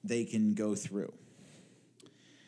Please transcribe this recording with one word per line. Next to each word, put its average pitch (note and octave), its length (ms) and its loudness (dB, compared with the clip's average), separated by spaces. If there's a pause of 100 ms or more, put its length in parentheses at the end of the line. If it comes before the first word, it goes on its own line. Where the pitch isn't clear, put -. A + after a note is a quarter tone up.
they A#2 220 0
can G#2+ 300 2
go G#2+ 200 0
through. G2 380 -6 (1400)